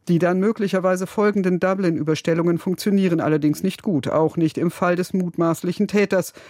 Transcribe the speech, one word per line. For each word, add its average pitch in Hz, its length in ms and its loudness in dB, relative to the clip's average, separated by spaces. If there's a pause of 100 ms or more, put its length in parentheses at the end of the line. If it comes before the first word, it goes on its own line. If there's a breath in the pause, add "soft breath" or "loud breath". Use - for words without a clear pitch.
Die 170 140 2
dann 180 180 2
möglicherweise 185 680 0
folgenden 202 520 0
Dublin-Überstellungen 170 1000 0
funktionieren 185 600 0
allerdings 151 440 0
nicht 190 180 -4
gut, 151 260 -2
auch 156 300 0
nicht 160 220 0
im 170 100 0
Fall 180 260 0
des 175 180 -4
mutmaßlichen 175 760 -2
Täters, 196 460 0 (160 loud breath)